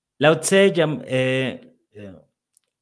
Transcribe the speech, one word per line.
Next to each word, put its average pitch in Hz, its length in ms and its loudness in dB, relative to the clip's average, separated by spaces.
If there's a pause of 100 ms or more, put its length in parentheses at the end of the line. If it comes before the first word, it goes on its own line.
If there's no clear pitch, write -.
(180)
Lao 156 220 4
Tse 196 340 2
llam-, 156 320 -2
eh, 131 680 -4 (180)
eh, 101 220 -20 (640)